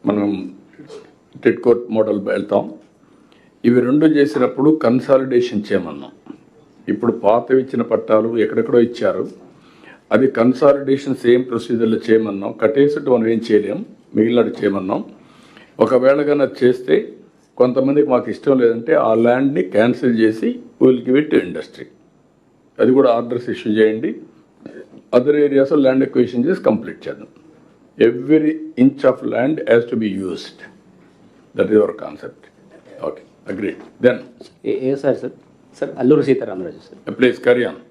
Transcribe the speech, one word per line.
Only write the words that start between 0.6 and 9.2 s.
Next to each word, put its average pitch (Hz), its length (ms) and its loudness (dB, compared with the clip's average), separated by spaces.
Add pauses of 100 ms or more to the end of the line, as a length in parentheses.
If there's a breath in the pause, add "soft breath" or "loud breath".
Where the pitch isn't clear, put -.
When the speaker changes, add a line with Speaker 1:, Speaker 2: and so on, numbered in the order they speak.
Speaker 1:
టిడ్కో - 300 2 (220)
మోడల్ 104 340 0
వెళ్తాం. 101 360 -2 (1040 soft breath)
ఇవి 123 100 4 (100)
రెండు 151 180 2 (120)
చేసినప్పుడు 139 500 0 (160)
కన్సాలిడేషన్ 123 840 0
చేయమన్నాం. 80 440 -6 (800)
ఇప్పుడు 113 200 -2 (120)
పాతవి 120 400 4
ఇచ్చిన 123 180 -4 (100)
పట్టాలు 110 380 0 (140)
ఎక్కడెక్కడో 120 440 0
ఇచ్చారు, 95 360 -4 (920 soft breath)